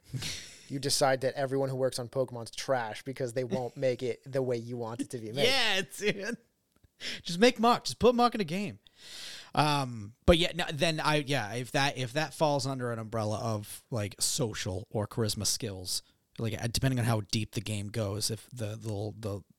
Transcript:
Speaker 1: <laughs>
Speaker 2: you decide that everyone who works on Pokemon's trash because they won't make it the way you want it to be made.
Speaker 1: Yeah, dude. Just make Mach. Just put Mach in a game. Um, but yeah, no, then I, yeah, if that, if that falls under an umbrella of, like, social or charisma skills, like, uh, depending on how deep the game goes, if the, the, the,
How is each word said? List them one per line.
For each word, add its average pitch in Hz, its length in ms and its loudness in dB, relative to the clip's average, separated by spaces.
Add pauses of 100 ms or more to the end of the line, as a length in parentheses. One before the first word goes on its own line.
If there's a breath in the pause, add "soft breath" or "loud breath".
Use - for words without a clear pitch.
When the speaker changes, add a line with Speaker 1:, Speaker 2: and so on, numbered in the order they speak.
(200)
Speaker 1:
<laughs> - 480 -10
Speaker 2:
you 135 120 -6
decide 135 420 4
that 131 140 0
everyone 135 340 0
who 135 60 -4
works 127 240 0
on 120 100 -6
Pokemon's 120 400 -2
trash 120 540 -2
because 127 300 -4
they 131 100 0
won't 123 340 -4
make 127 240 0
it 120 240 -2
the 135 160 -2
way 123 160 0
you 117 200 -6
want 117 240 -6
it - 100 -6
to 127 80 -6
be 110 120 -8
made. 139 140 2
Speaker 1:
Yeah, 233 360 4 (140)
dude. 202 420 -4 (840 loud breath)
Just 170 160 -6
make 240 220 6
Mach. 226 240 4
Just - 160 -4
put 240 160 6
Mach 240 180 6
in 226 80 -2
a 185 40 0
game. 165 340 -6 (760 loud breath)
Um, 131 600 2 (120)
but 175 140 8
yeah, 170 160 0
no, 170 80 -2 (100)
then 160 260 0
I, 151 180 4
yeah, 127 360 0
if 123 200 -6
that, 143 260 2
if 123 140 -4
that 151 200 -2
falls 143 320 2
under 127 260 -2
an 117 60 -4
umbrella 107 460 -2
of, 107 480 -4
like, 104 280 -2
social 101 680 -2
or 104 180 0
charisma 113 380 -2
skills, 95 560 -2 (380 soft breath)
like, 110 140 -2
uh, - 180 -4
depending 131 260 2
on 117 80 2
how 113 160 2 (100)
deep 110 200 0
the 113 100 -2
game 104 280 -4
goes, 104 420 -2
if - 220 -8
the, 110 280 -6
the, 107 380 -4
the, 101 220 -6 (180)